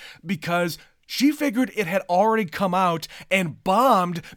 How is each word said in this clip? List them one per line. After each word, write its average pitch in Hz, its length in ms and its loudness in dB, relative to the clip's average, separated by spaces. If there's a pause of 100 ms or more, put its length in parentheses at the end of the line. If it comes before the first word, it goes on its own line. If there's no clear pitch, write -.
(240)
because 175 540 -4 (280)
she 285 260 2
figured 262 420 -2
it 196 140 -2
had 185 140 -2
already 220 420 2
come 180 280 -4
out 180 360 0 (240)
and 185 320 -2
bombed 185 580 2 (140)